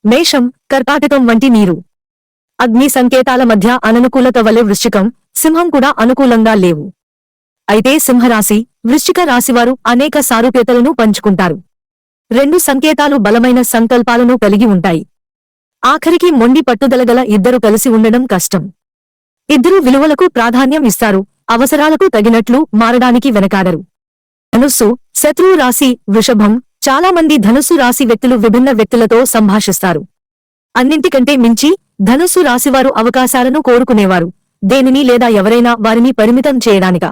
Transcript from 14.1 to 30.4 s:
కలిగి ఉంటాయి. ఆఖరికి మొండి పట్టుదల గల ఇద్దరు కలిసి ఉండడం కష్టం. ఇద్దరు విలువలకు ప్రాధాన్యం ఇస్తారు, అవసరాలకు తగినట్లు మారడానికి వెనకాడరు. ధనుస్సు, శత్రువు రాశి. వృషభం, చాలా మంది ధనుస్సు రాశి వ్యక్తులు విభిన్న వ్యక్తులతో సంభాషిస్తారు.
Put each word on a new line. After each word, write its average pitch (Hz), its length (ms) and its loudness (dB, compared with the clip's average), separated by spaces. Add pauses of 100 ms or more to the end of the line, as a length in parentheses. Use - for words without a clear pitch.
కలిగి 208 360 0
ఉంటాయి. 170 280 -2 (840)
ఆఖరికి 320 480 0
మొండి 262 300 2
పట్టుదల 254 420 0
గల 240 160 2 (160)
ఇద్దరు 240 220 0
కలిసి 220 320 0
ఉండడం 226 360 2
కష్టం. 185 380 -4 (840)
ఇద్దరు 302 360 2
విలువలకు 285 420 2
ప్రాధాన్యం 262 640 -2
ఇస్తారు, 196 320 -2 (280)
అవసరాలకు 294 580 0
తగినట్లు 233 520 0 (140)
మారడానికి 240 580 0
వెనకాడరు. 190 480 -2 (760)
ధనుస్సు, 240 340 0 (280)
శత్రువు 359 400 2
రాశి. 269 340 0 (200)
వృషభం, 208 440 2 (340)
చాలా 294 240 0
మంది 320 260 0
ధనుస్సు 240 380 0
రాశి 254 300 0
వ్యక్తులు 247 300 0
విభిన్న 233 360 2
వ్యక్తులతో 226 540 0
సంభాషిస్తారు. 196 760 -2 (720)